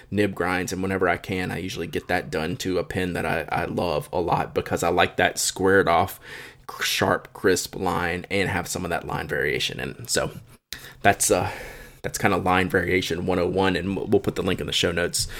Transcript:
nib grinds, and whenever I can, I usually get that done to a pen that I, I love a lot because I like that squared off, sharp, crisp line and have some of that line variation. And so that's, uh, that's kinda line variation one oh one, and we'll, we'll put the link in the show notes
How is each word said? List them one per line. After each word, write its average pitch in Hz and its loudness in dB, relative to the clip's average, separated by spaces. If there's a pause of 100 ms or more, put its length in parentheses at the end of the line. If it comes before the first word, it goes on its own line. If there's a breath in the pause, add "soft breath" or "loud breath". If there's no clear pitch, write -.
(100)
nib 98 2
grinds, 90 0
and 92 -4
whenever 95 2
I 87 4
can, 92 -4
I 98 -4
usually 87 -6
get 87 -6
that 90 0
done 80 -2
to 90 -2
a 82 0
pen 92 -2
that 90 -4
I, 80 -2
I 87 0
love 85 -2
a 90 0
lot 85 0
because - -2
I 85 2
like 87 2
that 87 2
squared 95 4
off, 87 2 (640 loud breath)
sharp, - 0
crisp - 0
line 87 -2
and 98 2
have 87 -2
some - -4
of 87 -2
that 82 -2
line 80 -4
variation. 67 -2
And - -8
so - 0 (720 loud breath)
that's, - 4
uh, 95 2 (520 loud breath)
that's - -6
kinda 101 2
line 92 2
variation 90 0
one 90 2
oh 87 2
one, 92 2
and 90 -2
we'll, - -4
we'll 101 6
put - -2
the 92 -2
link 90 0
in 78 -4
the - -4
show - 2
notes 87 0 (120)